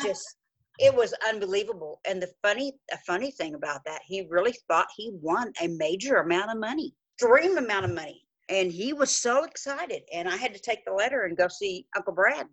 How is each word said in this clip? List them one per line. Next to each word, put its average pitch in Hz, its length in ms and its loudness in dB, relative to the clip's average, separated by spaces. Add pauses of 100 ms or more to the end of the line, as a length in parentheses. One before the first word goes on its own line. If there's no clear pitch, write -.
just, - 320 -4 (440)
it 269 120 10
was 233 200 2 (160)
unbelievable. 196 760 -4
And 190 160 -2
the 180 120 -8 (100)
funny, 254 340 0 (140)
a - 80 -6
funny 196 320 -4
thing 160 240 -8
about 147 300 -8
that, 156 200 -10
he 190 240 -6
really 185 260 2 (120)
thought 170 300 2
he 220 160 -10
won 185 480 -2
a 170 80 0
major 170 480 0
amount 175 340 2
of 226 80 -4
money, 254 380 -6 (220)
dream 302 400 6
amount 208 260 0
of 175 80 0
money. 151 340 -10 (220)
And 185 240 0
he 208 200 -4
was 285 220 2
so 247 300 2
excited. 277 580 -8 (100)
And 175 160 -4
I 180 80 0
had 233 180 -4
to 196 60 -18
take 226 240 -4
the - 80 -6
letter 285 340 0
and 165 100 -6
go 180 100 4
see 185 400 -6 (100)
Uncle 190 160 -2
Brad 220 400 2